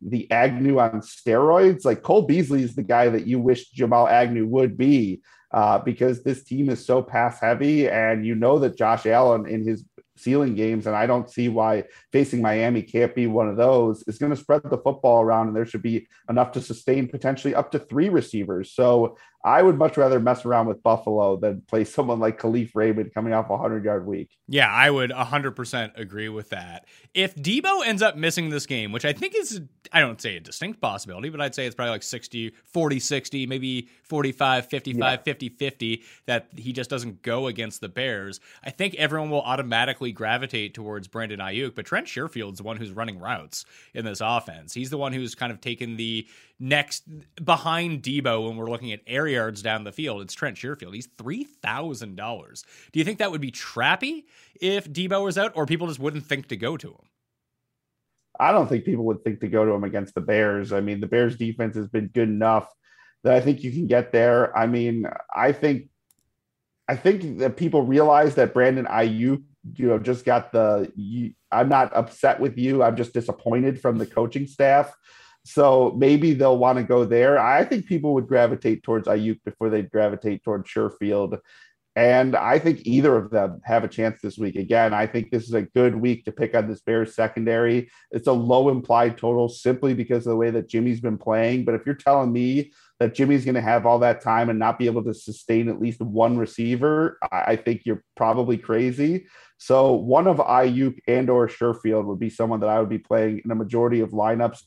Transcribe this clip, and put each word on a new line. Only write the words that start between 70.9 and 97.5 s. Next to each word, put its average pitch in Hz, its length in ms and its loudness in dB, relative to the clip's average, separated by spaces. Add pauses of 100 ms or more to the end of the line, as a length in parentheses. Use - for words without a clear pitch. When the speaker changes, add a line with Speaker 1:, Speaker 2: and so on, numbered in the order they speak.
Speaker 1:
you, 107 380 -8 (180)
I'm 123 180 2
not 135 260 2
upset - 440 0
with 120 200 -2
you. 131 240 2
I'm 117 140 4
just 117 160 -4
disappointed 123 680 -2
from 120 180 0
the 110 80 -4
coaching 120 400 -2
staff. 139 480 2 (520)
So 131 500 6
maybe 147 360 4
they'll 131 260 4
wanna 127 240 2
go 123 220 4
there. 123 340 4
I 131 260 4
think 220 220 -2
people 147 280 0
would 127 120 0
gravitate 123 560 2
towards 113 240 -2
Aiyuk 107 380 0
before 110 240 -4
they 107 140 0
gravitate 101 600 -2
towards 101 280 -4
Sherfield. 101 680 -2 (580)
And 123 380 4
I 123 240 2
think 160 260 0
either 135 320 4
of 104 140 -2
them 98 320 0
have 113 220 0
a - 40 -4
chance 113 320 -4
this 101 160 -10
week. 101 200 -6
Again, 110 360 2
I 107 140 0
think 113 240 -4
this 113 140 -2
is 113 100 -6
a 110 80 2
good 123 320 2
week 120 300 -2
to - 80 -10
pick - 220 -4
on 110 120 2
this 110 140 -8
Bears 113 340 -2
secondary. 117 760 0 (200)
It's 117 160 -6
a 139 60 4
low 127 380 4
implied 120 460 2
total 120 320 0
simply 127 460 0
because 120 320 -2
of 120 40 -2
the 113 60 0
way 117 140 2
that 113 180 -4
Jimmy's 117 320 0
been 110 180 -4
playing. 117 480 0
But 117 80 0
if - 120 -4
you're 139 80 -2
telling 139 380 2
me 127 400 -2 (260)
that 120 160 2
Jimmy's 139 300 4
gonna 127 160 0
have 113 240 2
all 117 140 6
that 120 240 2
time 117 260 2
and 113 100 0
not 110 200 0
be 123 80 0
able 113 180 0
to 113 100 -4
sustain 113 540 -2
at 110 120 -4
least 120 200 -4
one 117 380 2
receiver, 127 800 0 (120)
I, 92 220 0